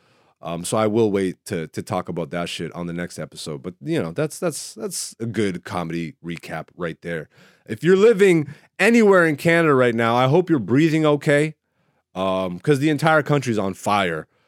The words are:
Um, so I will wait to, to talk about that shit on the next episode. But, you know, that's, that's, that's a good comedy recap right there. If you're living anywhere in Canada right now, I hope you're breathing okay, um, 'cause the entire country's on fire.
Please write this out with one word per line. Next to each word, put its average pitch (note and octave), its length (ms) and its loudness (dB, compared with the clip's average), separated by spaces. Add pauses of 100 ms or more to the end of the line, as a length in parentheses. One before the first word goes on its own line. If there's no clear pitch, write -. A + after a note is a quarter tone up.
(400)
Um, E2+ 240 -8
so A#2 140 -4
I A2 80 2
will G#2+ 260 2
wait F#2+ 340 -2
to, E2 240 -6
to - 120 -12
talk F2+ 280 -6
about E2 200 -8
that E2+ 180 -6
shit E2+ 260 -10
on F2 120 -10
the E2+ 80 -8
next F2 240 -10
episode. D2+ 460 -12
But, F2+ 180 -12
you D3+ 180 -4
know, F#2+ 120 -6
that's, D#3 260 -6
that's, - 380 -8
that's G#3+ 440 -12
a A#2 60 -8
good G2+ 380 -4
comedy E2+ 500 -8 (100)
recap E2 520 -12
right E2 260 -10
there. E2 260 -10 (380)
If - 180 -10
you're F#3 140 4
living F#3+ 560 4 (240)
anywhere G3 480 6
in D#3+ 100 0
Canada E3 380 2
right B2 220 4
now, A#2 200 2
I B2+ 120 4
hope F3 220 2
you're D#3+ 100 2
breathing D3 460 2
okay, D3 500 2 (580)
um, F#2 460 -4
'cause C#3+ 200 2
the D3 100 0
entire D#3 340 2
country's B2 340 0
on G2 160 -2
fire. F2+ 540 -2 (200)